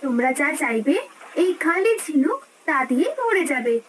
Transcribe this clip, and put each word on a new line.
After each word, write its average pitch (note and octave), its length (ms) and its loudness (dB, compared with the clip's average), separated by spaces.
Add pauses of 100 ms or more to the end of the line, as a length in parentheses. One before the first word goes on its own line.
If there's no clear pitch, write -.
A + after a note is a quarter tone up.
তোমরা B3+ 300 0
যা C#4+ 180 0 (120)
চাইবে A#3 340 0 (400)
এই F4+ 160 2 (120)
খালি F#4 300 2 (100)
ঝিনুক D#4 360 0 (280)
তা D#4 180 0
দিয়ে B3+ 220 0 (100)
ভরে A4 340 0
যাবে। A#3 220 0 (140)